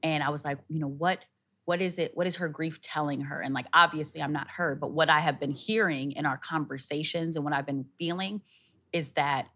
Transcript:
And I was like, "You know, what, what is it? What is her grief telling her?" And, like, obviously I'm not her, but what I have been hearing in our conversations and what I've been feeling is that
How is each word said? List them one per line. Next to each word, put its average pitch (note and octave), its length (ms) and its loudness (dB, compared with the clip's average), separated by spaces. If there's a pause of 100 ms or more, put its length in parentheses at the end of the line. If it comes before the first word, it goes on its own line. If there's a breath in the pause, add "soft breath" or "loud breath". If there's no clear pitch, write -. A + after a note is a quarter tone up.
And D#3 180 2
I C#3 80 0
was D3 160 -4
like, C#3+ 220 -2
"You D#3 120 -4
know, C#3+ 100 -2
what, E3 360 -2 (400)
what F3 160 0
is F3+ 160 -2
it? E3+ 180 -2
What F3 120 2
is F3 80 -2
her F3 140 -4
grief D#3+ 320 -4
telling D3 400 -2
her?" C#3+ 200 -6
And, C3+ 140 -2
like, B2+ 180 -4
obviously D#3 480 6
I'm D3 120 -2
not - 180 -4
her, D#3+ 240 0
but D3 160 -4
what D#3 180 4
I D3+ 120 8
have D3 180 2
been C#3+ 120 -2
hearing D3+ 600 0
in C#3 160 -2
our C3+ 100 0
conversations D#3 1000 -4
and D3+ 80 -2
what D3 120 0
I've C#3 100 0
been C#3 200 -4 (120)
feeling F#3+ 440 -4 (500 soft breath)
is E3 220 -2
that C#3+ 420 2